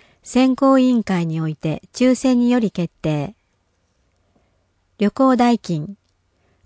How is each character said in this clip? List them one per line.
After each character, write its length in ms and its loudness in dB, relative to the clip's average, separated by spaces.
選 360 0
考 220 4
委 40 4
員 200 2
会 220 -2
に 140 -4
お 80 -4
い 80 -6
て 260 -6
抽 220 2
選 240 0
に 120 2
よ 80 0
り 120 -2
決 300 -6
定。 340 -4
旅 120 0
行 240 2
代 220 2
金、 400 -8